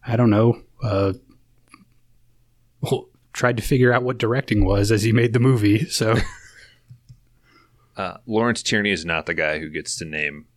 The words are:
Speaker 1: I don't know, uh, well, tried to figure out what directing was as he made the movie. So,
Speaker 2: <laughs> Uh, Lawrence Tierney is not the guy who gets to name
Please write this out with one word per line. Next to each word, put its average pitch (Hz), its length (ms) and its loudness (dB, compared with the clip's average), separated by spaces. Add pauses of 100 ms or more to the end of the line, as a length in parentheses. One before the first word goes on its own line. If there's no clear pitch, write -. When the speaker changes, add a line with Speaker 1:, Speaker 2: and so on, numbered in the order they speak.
Speaker 1:
I 117 100 -4
don't 120 140 4
know, 113 320 4 (220)
uh, 98 300 0 (1700)
well, - 280 -4 (240)
tried 120 240 0
to 110 60 -6
figure 127 300 4
out 123 100 2
what 127 160 -4
directing 113 460 0
was 101 260 2
as 107 120 2
he 113 80 2
made 117 220 2
the 120 60 2
movie. 117 460 2
So, 113 360 0
Speaker 2:
<laughs> - 40 0 (1700)
Uh, 92 280 -8
Lawrence 113 360 0
Tierney 104 300 0
is 82 140 -4
not 82 200 -4
the 87 80 -4
guy 78 260 -2
who 78 100 -10
gets 76 260 -10
to - 80 -10
name 76 540 -8